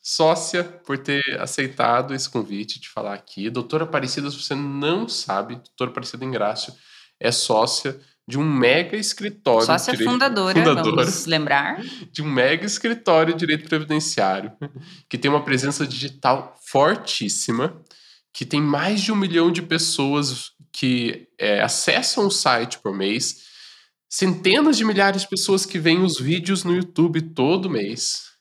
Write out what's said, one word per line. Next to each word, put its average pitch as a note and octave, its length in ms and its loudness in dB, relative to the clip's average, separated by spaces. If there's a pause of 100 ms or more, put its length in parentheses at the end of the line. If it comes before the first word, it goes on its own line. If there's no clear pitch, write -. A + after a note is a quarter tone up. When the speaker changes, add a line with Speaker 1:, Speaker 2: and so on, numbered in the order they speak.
Speaker 1:
sócia, E3 600 2
por C#3 340 -8
ter C#3+ 240 -2 (180)
aceitado C3 760 0
esse - 120 -6
convite G#2 520 -6
de - 80 -18
falar G#2 260 -8
aqui. G2 340 -10
Doutora B2 360 -4
Aparecida, C#3+ 440 -4
se C3+ 140 -10
você C#3+ 140 -4
não C#3+ 520 -2
sabe, - 460 -4
Doutora - 380 -8
Aparecida B2 320 -10
Ingrácio A2+ 480 -4 (480)
é A#2 120 0
sócia B2 680 0 (300)
de B2 100 -4
um D3 100 0
mega C#3+ 480 2
escritório G3+ 680 0
Speaker 2:
Sócia E3+ 260 0
Speaker 1:
de A#3+ 60 -2
direito A#3+ 140 2
Speaker 2:
fundadora, A3 440 2
Speaker 1:
fundadora C#3 480 4
Speaker 2:
vamos - 220 -2
lembrar. D3+ 540 0 (320)
Speaker 1:
de D#3 100 -8
um D3+ 80 -4
mega C#3 340 2
escritório G#3 680 2
de E3 80 -4
direito D3+ 280 -2
previdenciário, D3+ 840 -2 (560)
que C#3 100 -6
tem - 100 0
uma D3 140 4
presença C#3 420 0
digital C3 720 -2 (480)
fortíssima, A#2+ 800 -4 (500)
que - 120 -10
tem C#3+ 160 0
mais D3+ 400 2
de F#3+ 120 -2
um G#3 40 2
milhão E3+ 340 4
de E3 120 -2
pessoas C#3+ 880 -2 (200)
que, B2 540 -2 (120)
é, G#2 220 2
acessam - 680 2
o F#3+ 40 4
site A#2+ 480 0
por G2 180 -6
mês, G2+ 420 -2 (680)
centenas G#3+ 680 4
de A3 80 0
milhares G3 380 2
de - 60 -8
pessoas F#3+ 380 0
que - 120 -6
veem E3 240 4
os F3+ 160 2
vídeos F3+ 460 0
no F3 100 2
YouTube E3+ 460 2 (140)
todo F3+ 360 2
mês A2+ 580 -4 (120)